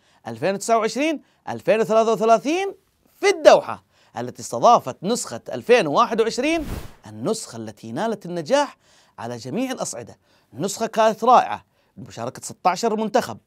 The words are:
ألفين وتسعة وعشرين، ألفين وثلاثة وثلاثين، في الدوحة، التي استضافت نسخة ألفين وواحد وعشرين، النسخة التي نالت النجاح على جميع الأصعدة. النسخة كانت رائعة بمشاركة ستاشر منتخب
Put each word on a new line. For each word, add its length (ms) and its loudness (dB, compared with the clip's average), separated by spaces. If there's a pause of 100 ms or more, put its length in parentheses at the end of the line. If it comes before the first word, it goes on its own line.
(280)
ألفين 260 -2
وتسعة 240 2
وعشرين، 440 0 (280)
ألفين 300 0
وثلاثة 320 4
وثلاثين، 600 2 (460)
في 100 2
الدوحة، 540 4 (340)
التي 240 -8
استضافت 600 2
نسخة 380 -6 (120)
ألفين 340 2
وواحد 340 0
وعشرين، 440 -2 (420)
النسخة 480 -8
التي 360 -12
نالت 340 -6
النجاح 520 -4 (420)
على 180 -10
جميع 340 -6
الأصعدة. 460 -10 (360)
النسخة 320 -6
كانت 380 0
رائعة 420 4 (320)
بمشاركة 460 -12
ستاشر 520 -2
منتخب 520 -2